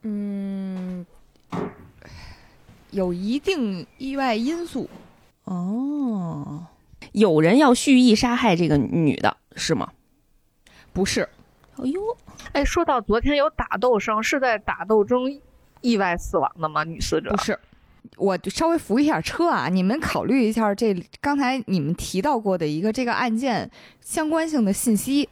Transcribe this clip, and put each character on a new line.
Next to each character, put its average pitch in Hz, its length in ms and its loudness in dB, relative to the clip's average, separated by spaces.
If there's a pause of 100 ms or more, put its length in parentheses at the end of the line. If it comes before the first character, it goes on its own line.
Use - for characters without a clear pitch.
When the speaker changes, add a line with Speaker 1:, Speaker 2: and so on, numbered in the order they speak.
Speaker 1:
嗯， 196 1040 -6 (1800)
有 185 220 0
一 196 260 -2
定 233 480 -2 (120)
意 269 180 -6
外 262 180 0
因 311 320 -4
素。 254 220 -8 (560)
Speaker 2:
哦， 185 1200 -4 (460)
有 185 280 6
人 180 180 6
要 277 160 6
蓄 269 240 4
意 247 160 8
杀 240 200 2
害 240 220 2
这 170 120 2
个 151 80 4
女 143 400 2
的， - 200 0 (180)
是 - 200 -2
吗？ - 180 -6 (1000)
Speaker 1:
不 185 120 0
是。 - 240 -2 (480)
Speaker 2:
哎 254 80 -12
呦。 294 160 -4 (520)
Speaker 3:
哎， 285 120 0
说 339 200 0
到 277 160 0
昨 214 200 0
天 277 160 2
有 285 140 2
打 247 160 -6 (140)
斗 240 180 4
声， 214 240 -2
是 277 160 0
在 247 200 0
打 175 260 -6
斗 214 200 4
中 247 260 0 (500)
意 240 160 2
外 180 200 0
死 - 200 -4
亡 165 140 2 (100)
的 156 80 -2
吗？ 151 160 -2
女 165 160 -10
死 - 200 0
者？ - 100 -8
Speaker 1:
不 208 80 0
是。 - 200 -2 (580)
我 190 280 0
稍 311 240 -2
微 339 100 2
扶 214 200 0
一 294 80 4
下 247 140 0
车 - 300 0
啊， 156 180 0
你 185 140 2
们 208 180 0
考 - 240 -4
虑 254 220 2
一 220 60 2
下 214 220 2
这 208 200 0 (260)
刚 285 160 -2
才 262 300 0
你 185 140 0
们 151 140 0
提 - 280 -4
到 285 160 2
过 202 180 0
的 170 100 -2
一 151 140 -2
个 214 120 0
这 254 120 -2
个 240 80 -2
案 226 240 -2
件 226 340 -2 (300)
相 311 300 -4
关 330 180 0
性 285 160 2
的 196 80 2
信 214 240 0
息。 269 360 0